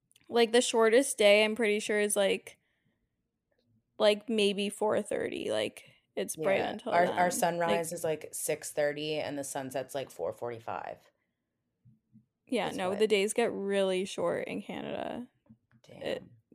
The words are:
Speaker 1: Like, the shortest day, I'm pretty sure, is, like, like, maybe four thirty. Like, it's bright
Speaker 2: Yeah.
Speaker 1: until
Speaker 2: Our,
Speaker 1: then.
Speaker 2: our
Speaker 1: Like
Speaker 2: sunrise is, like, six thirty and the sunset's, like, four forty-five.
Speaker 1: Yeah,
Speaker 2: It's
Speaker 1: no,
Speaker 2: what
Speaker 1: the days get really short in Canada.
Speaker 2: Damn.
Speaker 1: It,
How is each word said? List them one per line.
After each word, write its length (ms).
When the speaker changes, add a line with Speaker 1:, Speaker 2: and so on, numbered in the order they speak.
Speaker 1:
Like, 220
the 100
shortest 560
day, 260
I'm 120
pretty 240
sure, 200
is, 160
like, 440
like, 300
maybe 400
four 320
thirty. 500
Like, 400
it's 200
bright 240
Speaker 2:
Yeah. 120
Speaker 1:
until 220
Speaker 2:
Our, 140
Speaker 1:
then. 100
Speaker 2:
our 80
Speaker 1:
Like 80
Speaker 2:
sunrise 600
is, 100
like, 280
six 400
thirty 440
and 220
the 60
sunset's, 520
like, 160
four 220
forty-five. 640
Speaker 1:
Yeah, 200
Speaker 2:
It's 100
Speaker 1:
no, 120
Speaker 2:
what 100
Speaker 1:
the 80
days 260
get 180
really 540
short 420
in 140
Canada. 680
Speaker 2:
Damn. 140
Speaker 1:
It, 220